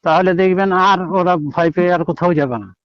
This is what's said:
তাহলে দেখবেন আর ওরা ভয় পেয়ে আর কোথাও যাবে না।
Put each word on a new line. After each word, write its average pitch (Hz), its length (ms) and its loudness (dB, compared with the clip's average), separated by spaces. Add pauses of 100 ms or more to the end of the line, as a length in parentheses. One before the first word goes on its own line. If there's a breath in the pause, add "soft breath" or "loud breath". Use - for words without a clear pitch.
তাহলে 180 260 2 (100)
দেখবেন 190 300 2 (180)
আর 190 100 4 (200)
ওরা 180 160 2 (180)
ভয় 170 220 0
পেয়ে 180 220 2
আর 165 120 -2
কোথাও 175 320 0
যাবে 127 220 -2
না। 95 60 -18 (160)